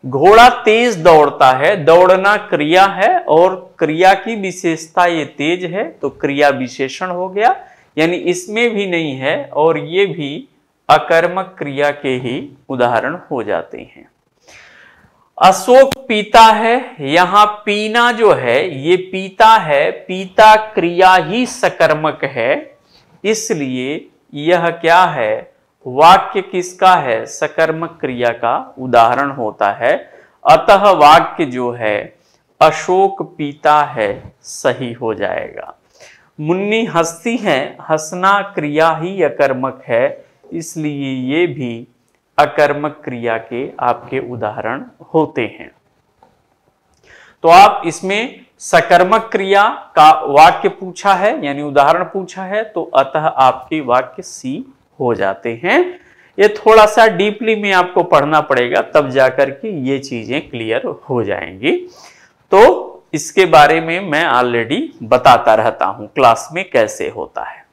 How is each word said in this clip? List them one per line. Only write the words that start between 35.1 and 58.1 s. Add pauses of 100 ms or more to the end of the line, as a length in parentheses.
जाएगा। (640)
मुन्नी
हंसती
है,
हंसना (140)
क्रिया
ही
अकर्मक
है, (280)
इसलिए (180)
ये
भी (520)
अकर्मक
क्रिया
के (120)
आपके (100)
उदाहरण (300)
होते
हैं। (1700)
तो
आप
इसमें (160)
सकर्मक
क्रिया (320)
का (160)
वाक्य
पूछा
है, (120)
यानी
उदाहरण
पूछा
है,
तो
अतः
आपके
वाक्य
सी (360)
हो
जाते
हैं। (600)
ये
थोड़ा
सा
डीपली
में
आपको
पढ़ना